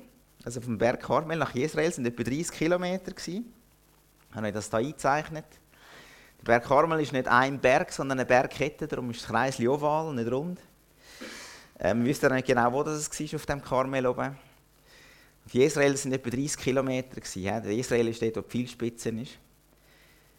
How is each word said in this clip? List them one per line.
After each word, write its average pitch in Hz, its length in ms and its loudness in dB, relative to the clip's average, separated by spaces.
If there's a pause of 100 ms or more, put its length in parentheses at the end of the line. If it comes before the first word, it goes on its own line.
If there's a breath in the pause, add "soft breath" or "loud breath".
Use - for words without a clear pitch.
(440)
also 120 160 -8
vom 117 160 -4
Berg 117 260 2
Karmel 160 360 0
nach 139 160 -2
Jezreel, 156 380 0
sind 127 140 -4
etwa 120 160 -2
dreißig 139 300 -4
Kilometer 180 600 -2
gewesen. 202 400 -10 (840)
Habe 107 140 -4
ich 98 60 -4
das 104 140 -6
da 113 100 0
eingezeichnet? 151 680 -2 (960 loud breath)
Der - 60 -20
Berg 117 180 4
Karmel 156 360 4
ist 131 120 -2
nicht 131 160 -2
ein 131 320 4
Berg, 135 320 4
sondern 135 260 -2
eine 123 80 0
Bergkette, 135 600 2
darum 123 220 -4
ist 117 100 -8
das - 80 -12
Kreisli 117 400 2
oval, 151 460 2
nicht 117 180 -2
rund. 170 260 -4 (1200 loud breath)
Ähm, 117 260 2
wisst 147 200 0
ihr 139 60 8
nicht 131 160 0
genau, 120 260 4
wo 139 100 0
das 151 260 -4
war 156 280 -8
auf 143 100 -8
dem 139 160 -4
Karmel 131 440 0
oben? 127 300 -2 (1120 soft breath)
Auf - 80 -12
Jezreel 143 420 4
sind 135 160 -4
etwa 127 160 -4
dreißig 135 300 -2
Kilometer 127 600 -2
gewesen, - 220 -10
ja. 101 180 -2
Der 104 120 -4
Jezreel 117 360 2
ist 113 120 -4
dort, 113 160 0
wo 104 40 -4
die 120 260 -4
Spitzen 117 540 -6
ist. - 180 -12 (1000 soft breath)